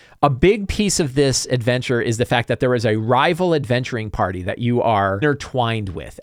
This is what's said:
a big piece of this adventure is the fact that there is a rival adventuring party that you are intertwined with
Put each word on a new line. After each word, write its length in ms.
a 60
big 380
piece 320
of 140
this 340
adventure 540
is 160
the 80
fact 220
that 140
there 120
is 100
a 120
rival 580
adventuring 560
party 320
that 160
you 240
are 360
intertwined 720
with 340